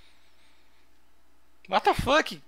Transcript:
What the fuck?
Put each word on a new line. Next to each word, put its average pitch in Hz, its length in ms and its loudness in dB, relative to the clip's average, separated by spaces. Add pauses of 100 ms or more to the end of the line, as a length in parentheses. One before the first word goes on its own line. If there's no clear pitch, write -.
(1700)
What 190 160 0
the 392 100 4
fuck? 262 420 0 (120)